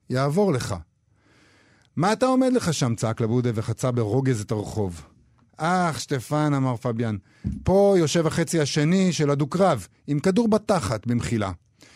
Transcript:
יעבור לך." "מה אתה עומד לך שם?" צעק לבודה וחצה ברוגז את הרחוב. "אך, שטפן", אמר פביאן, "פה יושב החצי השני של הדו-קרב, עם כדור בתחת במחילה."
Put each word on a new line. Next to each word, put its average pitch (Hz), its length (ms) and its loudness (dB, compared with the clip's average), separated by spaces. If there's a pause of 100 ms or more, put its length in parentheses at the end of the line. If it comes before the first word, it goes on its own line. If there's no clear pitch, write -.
(100)
יעבור 147 420 2
לך." 113 220 -4 (1200)
"מה 180 160 0
אתה 220 140 0
עומד 262 260 2
לך 180 220 0
שם?" 120 200 0
צעק 110 260 -4
לבודה 120 340 0
וחצה 110 360 -4
ברוגז 120 500 0
את 104 100 -8
הרחוב. 98 520 -6 (540)
"אך, 170 440 0
שטפן", 147 540 -2
אמר 131 220 0
פביאן, 113 400 -4 (480)
"פה 196 340 4
יושב 160 280 2
החצי 160 340 -2
השני 165 520 2
של 143 180 0
הדו-קרב, 143 560 0 (200)
עם 143 140 -2
כדור 190 280 2
בתחת 165 580 0
במחילה." 113 440 -2 (460)